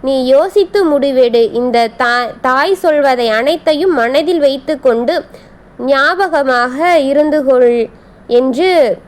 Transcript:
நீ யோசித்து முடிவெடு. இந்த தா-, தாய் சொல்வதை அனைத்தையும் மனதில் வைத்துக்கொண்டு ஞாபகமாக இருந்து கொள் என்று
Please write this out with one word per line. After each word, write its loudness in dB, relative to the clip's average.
நீ -4
யோசித்து 0
முடிவெடு. 2
இந்த 0
தா-, -2
தாய் 0
சொல்வதை 0
அனைத்தையும் 0
மனதில் 0
வைத்துக்கொண்டு 0
ஞாபகமாக 0
இருந்து 0
கொள் 2
என்று 0